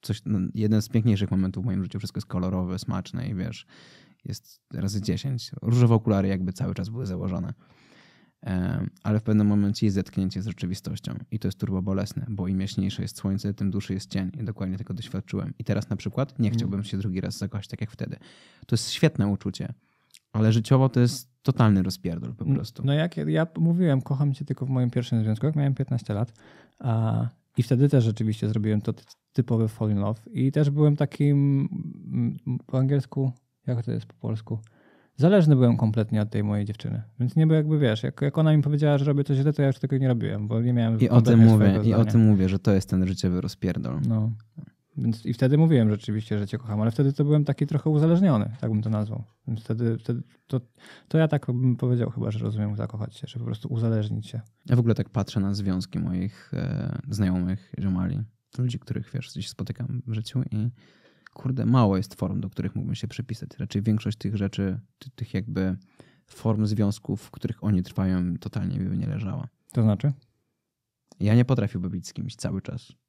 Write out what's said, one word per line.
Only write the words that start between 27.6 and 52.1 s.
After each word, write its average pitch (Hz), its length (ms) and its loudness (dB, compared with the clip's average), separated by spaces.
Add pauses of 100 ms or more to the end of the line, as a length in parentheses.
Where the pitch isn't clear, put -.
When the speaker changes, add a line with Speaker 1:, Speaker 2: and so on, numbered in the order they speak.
Speaker 2:
wtedy 135 260 4
też 135 160 4
rzeczywiście 110 440 -2
zrobiłem 107 320 0
to 110 120 -4
ty-, - 120 -10 (280)
typowy 113 360 2
fall 107 220 -2
in 104 80 2
love. 104 220 -2 (120)
I 135 200 0
też 147 180 2
byłem 147 260 4
takim, 143 720 2 (440)
mm, 123 540 -4
po 131 120 -2
angielsku, 135 540 0 (340)
jak 120 160 -4
to 120 100 -6
jest 113 140 -6
po - 80 -20
polsku? 110 440 -6 (580)
Zależny 160 400 6
byłem 120 200 6
kompletnie 110 460 0
od 107 80 -4
tej 107 140 -2
mojej 104 200 0
dziewczyny. 110 380 -6 (180)
Więc 123 160 0
nie, 160 100 4
bo 160 80 4
jakby 151 240 2
wiesz, 113 240 2
jak, - 200 -6
jak 143 160 -2
ona 156 180 6
mi 147 60 4
powiedziała, 147 360 2
że 139 60 0
robię 143 200 2
coś 139 140 0
źle, 143 140 2
to 147 100 0
ja 139 60 4
już 135 100 0
tego 135 200 -2
nie 131 100 2
robiłem, 104 400 0
bo 117 140 0
nie 123 100 2
miałem 113 280 2
Speaker 1:
I 120 80 4
o 117 60 2
Speaker 2:
kompletnie 117 300 10
Speaker 1:
tym 113 80 12
mówię, 104 140 8
Speaker 2:
swojego 98 220 4
Speaker 1:
i 113 40 4
o - 40 4
Speaker 2:
zdania. 107 160 4
Speaker 1:
tym 113 140 6
mówię, 95 220 6
że 95 100 0
to 107 140 2
jest 95 180 2
ten 92 160 2
życiowy 92 340 0
rozpierdol. 92 680 -4
Speaker 2:
No. 113 240 0 (640)
Więc 117 300 -2
i 127 80 -4
wtedy 135 240 4
mówiłem 147 320 6
rzeczywiście, 107 480 -4
że 101 80 -4
cię 110 120 -6
kocham, 107 220 -4
ale 113 100 2
wtedy 139 220 2
to 147 120 0
byłem 147 200 2
taki 143 220 -2
trochę 151 240 -2
uzależniony, 151 600 2 (100)
tak 117 100 -2
bym 107 120 0
to 113 80 -2
nazwał. 110 340 -4 (240)
Więc 110 120 -6
wtedy, 113 380 -2
wtedy 120 240 -6 (240)
to, 131 140 -2 (480)
to 160 100 2
ja 160 100 4
tak 151 180 -2
bym 123 300 2
powiedział 123 340 0